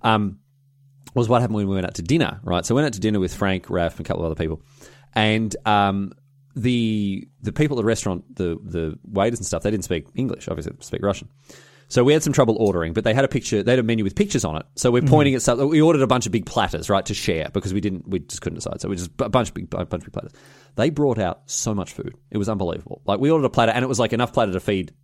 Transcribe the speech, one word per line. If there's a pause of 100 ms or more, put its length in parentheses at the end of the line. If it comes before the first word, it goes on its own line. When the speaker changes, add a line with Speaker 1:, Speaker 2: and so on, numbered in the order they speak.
Speaker 1:
um, (760)
was
what
happened
when
we
went
out
to
dinner,
right?
So
we
went
out
to
dinner
with
Frank,
Raf,
and
a
couple
of
other
people, (520)
and, (120)
um, (440)
the, (140)
the
people
at
the
restaurant,
the,
the
waiters
and
stuff,
they
didn't
speak
English,
obviously,
they
speak
Russian. (600)
So
we
had
some
trouble
ordering,
but
they
had
a
picture,
they
had
a
menu
with
pictures
on
it. (120)
So
we're
Speaker 2:
Mm-hmm.
Speaker 1:
pointing
at
stuff.
We
ordered
a
bunch
of
big
platters,
right,
to
share
because
we
didn't,
we
just
couldn't
decide.
So
we
just,
a
bunch
of
big, (100)
a
bunch
of
big
platters. (440)
They
brought
out
so
much
food. (160)
It
was
unbelievable.
Like,
we
ordered
a
platter,
and
it
was,
like,
enough
platter
to
feed